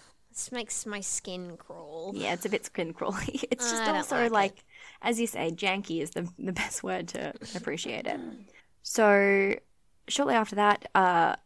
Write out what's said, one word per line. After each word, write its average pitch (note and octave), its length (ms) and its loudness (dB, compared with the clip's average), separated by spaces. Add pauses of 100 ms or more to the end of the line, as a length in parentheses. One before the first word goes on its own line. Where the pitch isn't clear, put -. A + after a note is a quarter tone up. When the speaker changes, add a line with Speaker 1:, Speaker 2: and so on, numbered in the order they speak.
(300)
Speaker 1:
this - 200 -10
makes A#3+ 360 -8
my G#3 140 -8
skin F3+ 580 -8
crawl. E3 560 -12
Speaker 2:
Yeah, F#3+ 180 -2
it's - 140 -4
a - 20 -2
bit - 160 -2
skin E3+ 300 -6
crawly. - 500 -4
<laughs> - 60 -4
It's A#3+ 200 -2
just A3+ 120 0
Speaker 1:
I A3 40 2
don't G#3+ 100 2
Speaker 2:
also, F#3+ 200 -2
Speaker 1:
like A#3+ 100 4
it. A3+ 60 0
Speaker 2:
like, G3 320 2 (380)
as A3+ 180 0
you A#3 60 2
say, E3 240 -2
janky F#3 500 -2
is D#3 120 -6
the, F3 140 -4 (120)
the F#3 140 -4
best - 300 -4
word F3+ 260 -4
to - 260 -8 (200)
appreciate - 520 -6
it. - 120 -4 (640)
So G3+ 720 6 (540)
shortly C#4 260 2
after A3 220 2
that, G#3 380 4
uh, F3+ 520 6